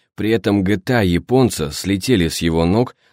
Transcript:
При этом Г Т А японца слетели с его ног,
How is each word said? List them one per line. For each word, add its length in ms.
При 160
этом 320
Г 140
Т 220
А 40
японца 680
слетели 560
с 120
его 260
ног, 300